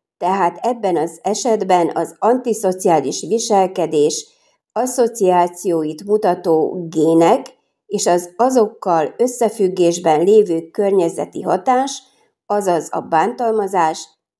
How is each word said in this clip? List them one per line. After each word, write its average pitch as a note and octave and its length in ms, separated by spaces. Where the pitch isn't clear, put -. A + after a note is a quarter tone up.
tehát F3+ 440
ebben G#3+ 360
az E3+ 260
esetben F#3+ 680
az - 260
antiszociális F#3+ 1080
viselkedés F3+ 1000
asszociációit F3+ 1300
mutató F3+ 840
gének E3 640
és - 200
az F3 300
azokkal G#3+ 840
összefüggésben F3+ 1080
lévő F#3 480
környezeti F#3 720
hatás, B3+ 600
azaz F#3 460
a - 80
bántalmazás F#3+ 1080